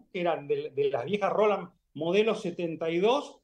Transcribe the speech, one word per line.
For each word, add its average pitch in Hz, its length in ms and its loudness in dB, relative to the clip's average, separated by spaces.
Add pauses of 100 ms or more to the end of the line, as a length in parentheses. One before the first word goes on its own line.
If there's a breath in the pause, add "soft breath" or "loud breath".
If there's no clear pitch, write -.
(120)
que 185 80 -4
eran 156 260 0
de, 143 300 -2
de 139 140 2
las 123 160 -4
viejas 196 260 0
Roland 190 380 2 (240)
modelo 185 400 2
setenta 170 560 -4
y 170 80 0
dos 240 460 0